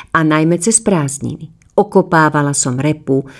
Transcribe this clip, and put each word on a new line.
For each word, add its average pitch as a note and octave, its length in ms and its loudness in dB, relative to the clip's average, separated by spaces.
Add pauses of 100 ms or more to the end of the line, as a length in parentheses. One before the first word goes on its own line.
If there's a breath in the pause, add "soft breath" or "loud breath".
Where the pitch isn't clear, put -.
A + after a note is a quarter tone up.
(120)
a D#3+ 160 2
najmä D#3+ 320 2
cez A3 240 0
prázdniny. C#3+ 720 -4 (240)
Okopávala D#3 720 2
som C3 240 -2
repu, C3+ 480 -2 (160 loud breath)